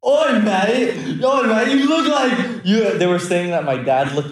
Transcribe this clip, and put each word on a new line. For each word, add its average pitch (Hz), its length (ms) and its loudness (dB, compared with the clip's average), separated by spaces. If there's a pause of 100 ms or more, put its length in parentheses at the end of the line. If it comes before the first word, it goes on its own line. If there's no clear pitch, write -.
Oi, 269 380 2
mate! 214 800 0
Oi, 254 240 2
mate, 233 320 2
you 277 80 2
look 311 220 0
like 254 560 -2
you, 202 320 2
they 175 100 0
were 180 120 0
saying 175 320 -2
that 160 140 -2
my 135 120 -2
dad 131 380 0
looked 147 180 -4